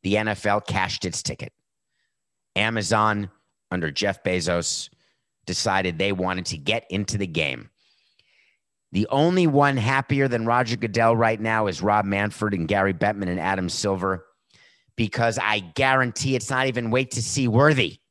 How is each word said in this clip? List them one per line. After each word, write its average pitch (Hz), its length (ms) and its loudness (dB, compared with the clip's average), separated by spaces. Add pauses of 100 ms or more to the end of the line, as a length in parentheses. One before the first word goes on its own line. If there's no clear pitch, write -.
The 98 160 2
N 110 80 0
F 104 180 -4
L 104 160 2
cashed - 440 -2
its - 180 -6
ticket. - 300 -10 (1040)
Amazon, 107 760 0 (400)
under 82 220 -2
Jeff 98 320 -2
Bezos, 87 680 -2 (560)
decided 92 500 -2
they 98 140 0
wanted 92 360 -4
to 80 120 -8
get 101 320 -4
into 101 280 -4
the 98 100 -4
game. 73 420 -6 (1200)
The 101 180 0
only 170 380 4
one 143 320 4
happier 135 500 0
than 113 160 -2
Roger 120 320 2
Goodell 113 400 2
right 113 240 2
now 110 260 0
is 82 140 -4
Rob 104 240 2
Manfred 101 480 0
and 82 160 -2
Gary 98 240 2
Bettman 101 360 -2
and 90 120 -4
Adam 92 300 -2
Silver, 95 560 -2 (680)
because 117 420 0
I 107 220 0
guarantee 131 760 0
it's - 140 -6
not 131 160 0
even 117 240 -2
wait 127 220 0
to 120 100 -4
see 127 260 -2
worthy. 127 520 4 (100)